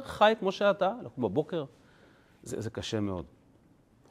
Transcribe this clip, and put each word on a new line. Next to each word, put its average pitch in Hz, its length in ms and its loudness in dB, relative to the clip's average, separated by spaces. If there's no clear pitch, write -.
חי 220 360 6
כמו 190 120 0
שאתה, 196 400 2
לקום 127 200 -6
בבוקר. 147 400 -2
זה, - 180 -8
זה 107 100 -4
קשה 107 300 -6
מאוד. 95 240 -4